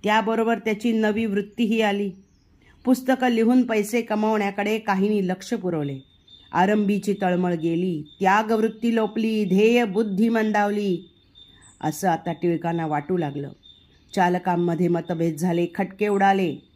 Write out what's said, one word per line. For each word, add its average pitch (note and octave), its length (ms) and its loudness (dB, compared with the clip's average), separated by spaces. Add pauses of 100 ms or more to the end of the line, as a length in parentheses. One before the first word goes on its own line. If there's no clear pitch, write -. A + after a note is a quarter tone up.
त्याबरोबर A3 560 2
त्याची A3 320 -2
नवी A3 340 0
वृत्तीही G#3+ 560 -2
आली. G3+ 300 0 (720)
पुस्तकं B3+ 440 2
लिहून A#3 360 4
पैसे A3+ 360 -2
कमावण्याकडे G#3+ 800 -2
काहींनी G3+ 480 0
लक्ष F#3 260 -4
पुरवले. D#3 460 -4 (540)
आरंभीची G3+ 680 2
तळमळ F3+ 320 0
गेली, E3+ 500 -2 (160)
त्यागवृत्ती A3 760 2
लोपली, A3 500 0
ध्येयबुद्धी G#3+ 840 2
मंदावली, G#3 800 0 (720)
असं D3+ 280 -2
आता E3+ 240 -2
टिळकांना E3+ 520 -2
वाटू D3+ 320 -4
लागलं. C#3+ 340 -6 (640)
चालकांमध्ये F3 720 2
मतभेद E3 480 0
झाले, E3+ 400 0
खटके G3 320 -4
उडाले. G3 680 2